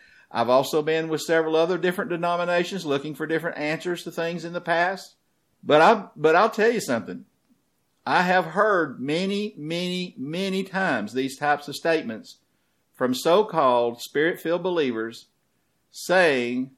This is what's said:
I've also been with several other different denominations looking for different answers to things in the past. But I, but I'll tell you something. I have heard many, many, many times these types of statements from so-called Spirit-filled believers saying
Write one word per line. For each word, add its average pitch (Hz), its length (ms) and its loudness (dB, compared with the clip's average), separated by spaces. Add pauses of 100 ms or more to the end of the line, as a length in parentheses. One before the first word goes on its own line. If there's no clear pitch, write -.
(300)
I've 113 180 -2
also 135 320 4
been 160 280 0
with 151 140 -2
several 160 340 2
other 170 200 2
different 180 340 -2
denominations 175 760 -2
looking 143 300 -2
for 156 100 -6
different 160 320 -4
answers 160 460 -4
to 165 80 -12
things 165 320 -6
in 170 80 -10
the 175 80 -8
past. 175 560 -2 (480)
But 147 160 6
I, 202 240 6 (100)
but 160 220 4
I'll 214 140 4
tell 220 200 2
you - 100 0
something. 107 440 -6 (800)
I 151 160 4
have 180 240 2
heard 165 540 0
many, 190 580 -4
many, 180 580 -4
many 185 480 -4
times 143 480 -4
these 131 240 -4
types 147 320 -2
of 139 80 -10
statements - 640 -4 (560)
from 127 200 0
so-called 131 840 2
Spirit-filled 165 600 -2
believers 123 640 -2 (640)
saying 135 880 0